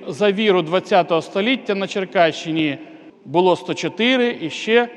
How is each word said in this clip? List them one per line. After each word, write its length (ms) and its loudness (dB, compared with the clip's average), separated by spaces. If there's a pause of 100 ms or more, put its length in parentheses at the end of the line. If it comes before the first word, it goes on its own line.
за 240 0
віру 300 2
двадцятого 600 2
століття 540 -2
на 120 -4
Черкащині. 880 0 (480)
Було 300 2
сто 180 -8
чотири 680 0
і 80 -6
ще 480 0